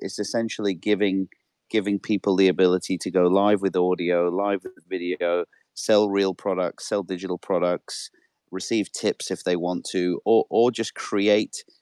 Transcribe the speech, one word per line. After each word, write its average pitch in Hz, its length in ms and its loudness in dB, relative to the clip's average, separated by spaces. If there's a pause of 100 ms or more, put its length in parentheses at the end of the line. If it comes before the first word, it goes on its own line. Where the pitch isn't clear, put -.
it's - 180 -6
essentially 110 540 -2
giving, 95 560 0 (420)
giving 101 280 0
people 101 360 0
the 95 140 6
ability 90 500 2
to - 100 -6
go 90 140 4
live 98 380 4
with 95 160 -2
audio, 87 500 0
live 98 380 -2
with 92 80 -14 (140)
video, 87 580 -2 (280)
sell 107 360 2
real 98 260 2
products, 90 520 -4
sell 104 140 -2
digital 90 360 -6
products, - 720 -4 (400)
receive 98 400 -2
tips - 400 -4
if 92 120 -6
they 90 120 0
want 87 360 -2
to, 90 340 -2
or, 113 240 4
or 117 200 2
just 117 240 -4
create, 104 720 0 (180)